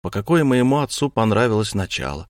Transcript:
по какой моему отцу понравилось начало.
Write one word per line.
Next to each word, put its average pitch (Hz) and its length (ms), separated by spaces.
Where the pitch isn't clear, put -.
по 87 80
какой 156 320
моему 131 380
отцу 143 300
понравилось 110 640
начало. 80 560